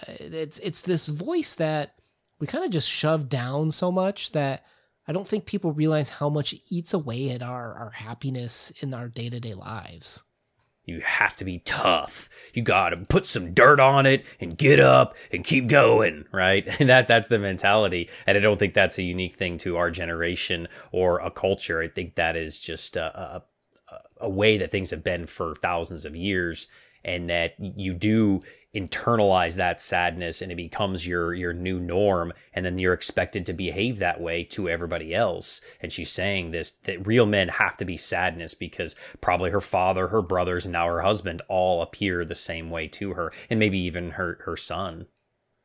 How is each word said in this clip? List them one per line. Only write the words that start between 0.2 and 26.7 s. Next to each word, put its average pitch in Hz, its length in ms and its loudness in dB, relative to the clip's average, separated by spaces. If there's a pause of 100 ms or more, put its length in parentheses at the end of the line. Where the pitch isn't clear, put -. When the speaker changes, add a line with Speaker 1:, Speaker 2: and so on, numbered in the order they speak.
Speaker 1:
it's 175 220 -8
this 175 260 0
voice 226 480 -2
that 156 400 -2 (440)
we 147 80 -6
kinda 330 220 -4
just 160 200 0
shove 156 380 0
down 135 440 -2
so 180 200 -2
much 185 400 -2
that 139 320 -2 (440)
I 151 60 -4
don't 190 140 -4
think - 180 -4
people 185 260 -2
realize 151 380 2
how 147 200 -2
much 147 240 -2
it - 160 -16
eats 170 240 -6
away 135 380 -2
at 123 100 -6
our, 123 320 -8
our 113 160 -12
happiness 120 840 -8 (100)
in 135 120 -6
our 120 160 -10
day-to-day 117 460 -8
lives. 92 680 -12 (640)
Speaker 2:
You 82 160 -10
have - 360 0
to 101 80 -8
be 90 140 -6
tough. - 720 -2 (240)
You 120 100 -2
gotta 92 340 2
put 147 280 0
some 87 280 -4
dirt 139 260 8
on 135 260 8
it 135 200 4 (140)
and 82 180 -8
get 143 220 8
up 65 360 8 (160)
and - 120 -4
keep 131 240 2
going, 110 640 6
right? 95 420 4
<laughs> - 60 -4
And 139 100 6
that, 127 180 8
that's 117 200 6
the 113 120 4
mentality. 98 720 2 (160)
And 98 120 6
I 104 40 4
don't 104 160 4
think 98 160 0
that's 95 240 4
a 95 60 -2
unique 90 320 -4
thing 85 240 -4
to 87 180 -4
our 87 140 0
generation 85 760 -4 (240)
or 90 280 2
a 87 120 -6
culture. 95 500 -2
I 85 60 -4
think 87 280 -8
that 82 200 0
is 80 240 -6
just - 360 -8
a, 80 240 -6
a, 90 240 -12 (800)
a 104 80 -4
way 104 280 4
that 87 140 -4
things 95 200 -2
have 80 120 -8
been 87 220 -2
for 85 300 -6
thousands 85 500 -4
of 76 100 -12
years, 87 520 -2 (360)